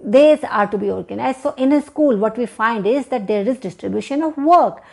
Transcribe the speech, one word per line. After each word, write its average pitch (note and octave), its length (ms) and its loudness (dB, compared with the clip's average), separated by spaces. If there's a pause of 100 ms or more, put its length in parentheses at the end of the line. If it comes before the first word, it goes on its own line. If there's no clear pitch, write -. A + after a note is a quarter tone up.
these D4 400 4
are G#3 240 -2
to G3+ 100 -4
be G3 140 -4
organized. G#3+ 500 -6
So C#4+ 160 -4
in C4 160 0
a C#4+ 80 2
school, C#4+ 360 0
what A3 200 -2
we B3 80 -4
find A3 400 -2
is B3+ 220 0
that G#3+ 200 -6
there G#3 200 -2
is C4 100 -2
distribution G#3 640 -6
of D#4 160 -6
work. D4 560 2